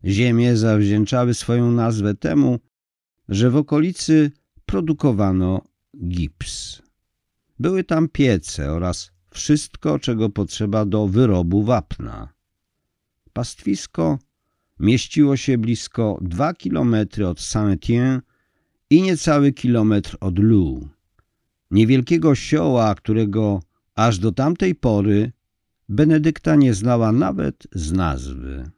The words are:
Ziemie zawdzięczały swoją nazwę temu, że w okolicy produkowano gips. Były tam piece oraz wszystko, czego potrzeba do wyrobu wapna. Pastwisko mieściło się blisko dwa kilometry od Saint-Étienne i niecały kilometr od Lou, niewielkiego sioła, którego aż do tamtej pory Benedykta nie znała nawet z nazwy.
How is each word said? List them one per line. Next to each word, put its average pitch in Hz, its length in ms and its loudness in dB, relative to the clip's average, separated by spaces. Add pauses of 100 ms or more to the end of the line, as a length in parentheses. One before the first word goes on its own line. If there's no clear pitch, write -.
Ziemie 117 520 2
zawdzięczały 107 760 2
swoją 120 360 -2
nazwę 110 440 0
temu, 139 440 0 (720)
że 113 220 2
w 123 60 2
okolicy 156 720 2 (360)
produkowano 104 960 0 (480)
gips. - 760 -8 (760)
Były 180 260 -2
tam 160 240 0
piece 92 640 0
oraz 87 400 -4 (180)
wszystko, - 680 -2
czego 110 320 -2
potrzeba 104 540 -4
do 104 220 -2
wyrobu 98 560 2
wapna. 107 640 -6 (1040)
Pastwisko 160 840 -4 (640)
mieściło 139 560 2
się 127 220 0
blisko 113 640 -2
dwa 98 320 -4
kilometry 113 720 -2
od 85 120 -6
Saint-Étienne 117 800 0 (680)
i 165 120 6
niecały 147 500 2
kilometr 110 680 0
od 92 180 -2
Lou, 92 500 2 (840)
niewielkiego 131 640 4
sioła, 127 600 0
którego 107 680 -2 (340)
aż 110 240 0
do 101 140 -2
tamtej 165 420 -2
pory 104 580 0 (560)
Benedykta 156 680 2
nie 135 180 4
znała 113 380 0
nawet 120 600 -2
z 80 200 -4
nazwy. 67 840 -6